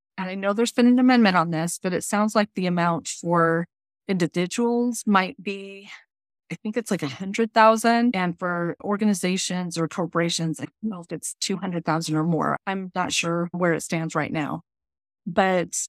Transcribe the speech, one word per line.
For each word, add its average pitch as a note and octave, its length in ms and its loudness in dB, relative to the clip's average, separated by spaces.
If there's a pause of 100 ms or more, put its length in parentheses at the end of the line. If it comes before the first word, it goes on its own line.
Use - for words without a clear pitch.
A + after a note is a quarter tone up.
(180)
and F#3 100 -6
I F#3 60 -8
know G3 180 0
there's A3+ 180 0
been A#3+ 160 4
an B3 120 6
amendment A#3+ 360 6
on E3+ 160 2
this, E3 320 -2
but F#3 120 -2
it - 100 -2
sounds G#3+ 300 0
like G#3 200 2
the F#3 120 -2
amount F3 420 0
for E3+ 580 0 (400)
individuals A3+ 1000 -2
might F#3+ 360 2
be, G3 460 -12 (640)
I E3+ 40 -6
think G#3+ 200 -6
it's A#3 140 -4
like F#3 120 -2
a D3+ 60 -2
hundred G3 460 -4
thousand, A#3 600 4
and F3+ 240 -2
for F3 460 -4
organizations F#3 920 -2
or D#3+ 100 0
corporations, E3 720 -2
I - 40 -10
don't - 260 -8
know F#3 100 -8
if E3+ 100 -16
it's - 300 -10
two G3 160 -2
hundred F3 300 -6
thousand D#3+ 300 0
or D#3 80 2
more. D#3 420 0
I'm F#3+ 280 -6
not F3+ 200 -4
sure E3+ 380 -2
where F3 200 0
it D#3 100 -2
stands D#3+ 320 -4
right D3+ 160 -2
now. D#3 300 -4 (640)
But F#3 480 0 (140)